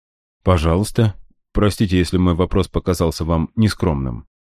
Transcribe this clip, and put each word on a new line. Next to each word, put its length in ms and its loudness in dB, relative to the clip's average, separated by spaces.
«Пожалуйста. 720 0
Простите, 460 0
если 180 0
мой 180 2
вопрос 340 0
показался 580 -2
вам 280 -2
нескромным. 720 -2